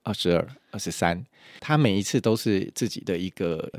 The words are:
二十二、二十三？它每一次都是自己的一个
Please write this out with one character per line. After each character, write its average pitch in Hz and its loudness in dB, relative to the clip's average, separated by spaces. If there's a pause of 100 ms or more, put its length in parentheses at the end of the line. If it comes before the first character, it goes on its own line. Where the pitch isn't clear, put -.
二 107 -2
十 90 2
二、 82 2 (260)
二 - -10
十 - -6
三？ 87 0 (380)
它 151 2
每 113 4
一 101 2
次 120 0
都 110 4
是 101 0
自 117 -2
己 - -8
的 92 -2
一 90 -4
个 85 -4